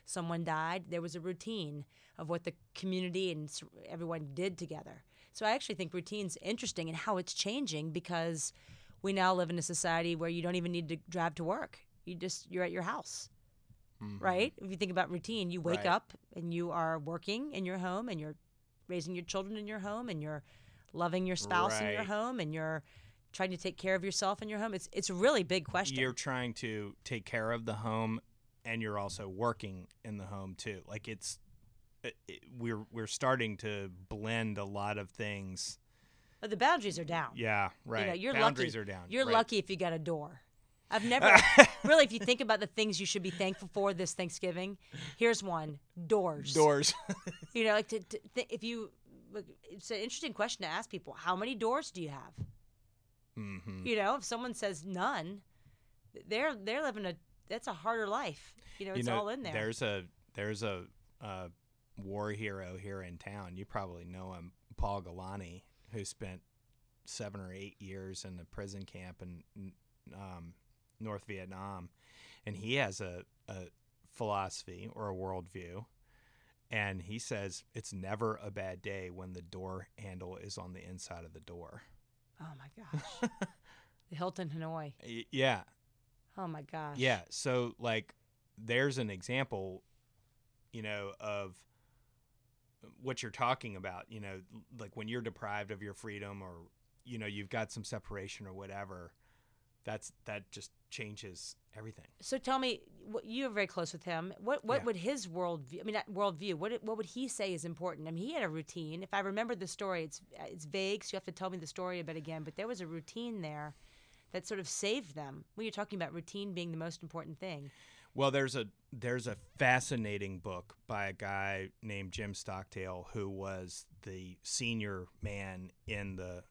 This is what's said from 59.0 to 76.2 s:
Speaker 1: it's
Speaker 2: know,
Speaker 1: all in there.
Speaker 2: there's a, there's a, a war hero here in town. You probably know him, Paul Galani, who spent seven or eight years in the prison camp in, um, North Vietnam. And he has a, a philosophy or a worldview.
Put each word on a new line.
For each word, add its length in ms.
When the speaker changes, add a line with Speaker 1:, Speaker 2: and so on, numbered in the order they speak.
Speaker 1:
it's 80
Speaker 2:
know, 100
Speaker 1:
all 100
in 140
there. 100
Speaker 2:
there's 300
a, 220
there's 280
a, 220
a 300
war 340
hero 500
here 220
in 160
town. 380
You 80
probably 400
know 280
him, 200
Paul 260
Galani, 600
who 120
spent 360
seven 360
or 120
eight 280
years 440
in 120
the 80
prison 400
camp 380
in, 500
um, 400
North 260
Vietnam. 640
And 100
he 200
has 240
a, 220
a 180
philosophy 800
or 180
a 40
worldview. 680